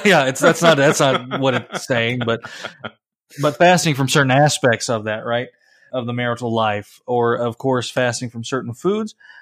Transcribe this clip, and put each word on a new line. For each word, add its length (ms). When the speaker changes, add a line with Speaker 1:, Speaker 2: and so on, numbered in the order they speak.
Speaker 1:
yeah, 220
it's, 120
that's 220
not, 160
that's 240
not 400
what 120
it's 320
saying, 400
but, 140
Speaker 2:
<laughs> 500
Speaker 1:
but 160
fasting 360
from 140
certain 240
aspects 580
of 140
that, 220
right? 240
Of 140
the 80
marital 400
life, 520
or 300
of 220
course, 320
fasting 400
from 160
certain 280
foods, 420